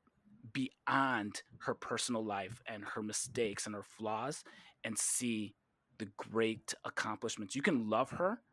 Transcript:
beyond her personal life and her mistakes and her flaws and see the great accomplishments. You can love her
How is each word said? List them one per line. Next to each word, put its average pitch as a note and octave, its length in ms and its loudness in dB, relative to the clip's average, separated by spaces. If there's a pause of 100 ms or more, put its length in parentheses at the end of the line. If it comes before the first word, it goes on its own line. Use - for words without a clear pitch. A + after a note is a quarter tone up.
(540)
beyond B2+ 880 2 (160)
her - 160 -2
personal A#2 500 -2
life G2+ 420 -4
and G#2+ 180 -8
her A2 180 -4
mistakes G#2+ 640 0
and G#2+ 80 -4
her G2+ 80 -6
flaws A2 600 -4 (420)
and A2+ 120 -2
see A2 580 0 (440)
the G#2+ 180 -4
great A2+ 560 0 (120)
accomplishments. G#2+ 720 -2
You C#3 80 0
can A#2+ 280 4
love A#2 220 4
her F#3+ 280 2 (120)